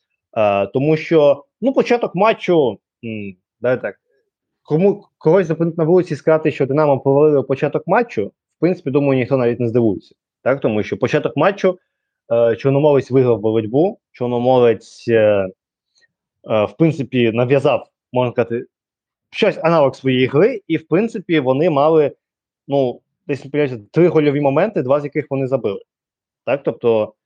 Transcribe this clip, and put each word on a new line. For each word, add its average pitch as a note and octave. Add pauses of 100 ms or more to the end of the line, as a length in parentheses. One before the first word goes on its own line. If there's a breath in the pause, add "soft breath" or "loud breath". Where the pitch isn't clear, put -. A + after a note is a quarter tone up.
(360)
Е, G2+
тому C#3+
що, D3+ (160)
ну, C4
початок A#3+
матчу, E3+ (260)
м, G#2+ (260)
давай A#2+
так, G2+ (680)
кому, G3 (140)
когось F3
зупинити E3
на E3
вулиці F3
і -
сказати, D#3
що C#3
Динамо C#3
провалило C#3
початок C#3
матчу, G3+
в -
принципі, F3
думаю, C#3
ніхто C3+
навіть A#2+
не A#2+
здивується. A2 (280)
Так? C3+
Тому G#2+
що G2
початок -
матчу, F#3 (540)
е, A#2
Чорноморець C#3
виграв B2
боротьбу, A2+ (140)
Чорноморець, B2
е, A#2
е, G#2 (1160)
в -
принципі, B2+
нав'язав, B2+ (260)
можна B2
сказати, A#2+ (640)
щось -
аналог D#3
своєї C3
гри, G3
і, D#3+
в -
принципі, F3+
вони C3+
мали, D3+ (560)
ну, C#3 (260)
десь, C#3
наприклад, C3
три E3+
гольові D3
моменти, D#3
два C3+
з C#3+
яких C#3+
вони C3+
забили. A2 (680)
Так? C3
Тобто, A2+ (120)